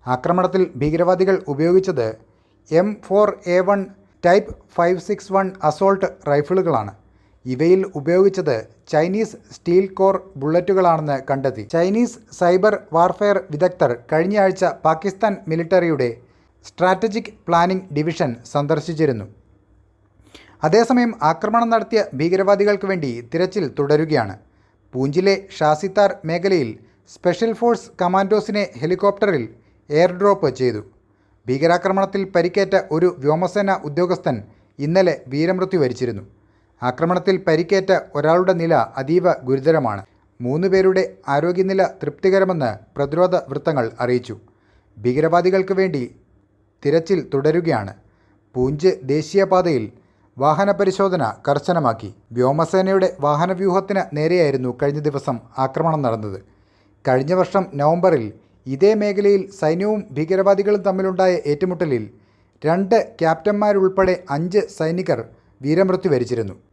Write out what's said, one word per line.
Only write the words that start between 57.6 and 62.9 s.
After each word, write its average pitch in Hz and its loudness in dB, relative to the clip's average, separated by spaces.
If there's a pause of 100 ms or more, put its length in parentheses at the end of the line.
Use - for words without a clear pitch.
നവംബറിൽ 160 2 (480)
ഇതേ 190 4
മേഖലയിൽ 202 2 (160)
സൈന്യവും 185 0 (160)
ഭീകരവാദികളും 190 2
തമ്മിലുണ്ടായ 190 0 (180)
ഏറ്റുമുട്ടലിൽ 156 -2 (600)
രണ്ട് 185 2 (240)